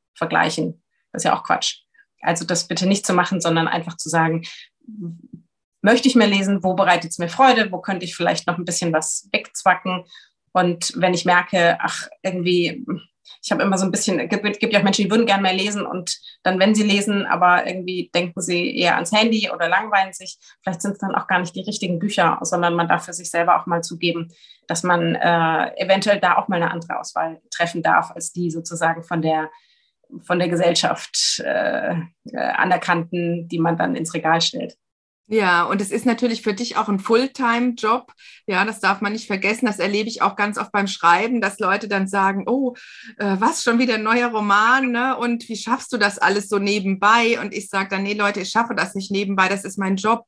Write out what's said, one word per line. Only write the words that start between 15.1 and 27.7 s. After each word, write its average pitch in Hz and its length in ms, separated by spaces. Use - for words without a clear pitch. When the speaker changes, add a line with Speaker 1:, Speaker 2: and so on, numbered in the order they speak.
Speaker 1:
würden 226 160
gern 196 160
mehr 185 120
lesen 202 300
und 175 320
dann, 185 160
wenn 214 140
sie 214 100
lesen, 202 420
aber 180 400
irgendwie 180 480
denken 175 260
sie 175 360
eher 175 180
ans - 160
Handy 214 400
oder 170 180
langweilen 190 440
sich. - 260
Vielleicht 175 200
sind's 202 180
dann 196 140
auch - 120
gar 185 140
nicht 170 160
die 190 60
richtigen 185 360
Bücher, 175 440
sondern 175 320
man 170 140
darf 175 180
für 175 60
sich 170 180
selber 170 300
auch - 60
mal 170 160
zugeben, 170 460
dass 170 160
man, 170 320
äh, 165 640
eventuell 190 380
da 180 160
auch 208 100
mal 190 100
eine 165 140
andere 170 300
Auswahl 160 400
treffen 170 320